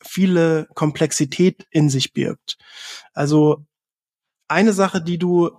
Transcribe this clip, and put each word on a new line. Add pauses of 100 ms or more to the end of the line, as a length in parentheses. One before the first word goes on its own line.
viele
Komplexität
in
sich
birgt. (560)
Also (840)
eine
Sache,
die
du,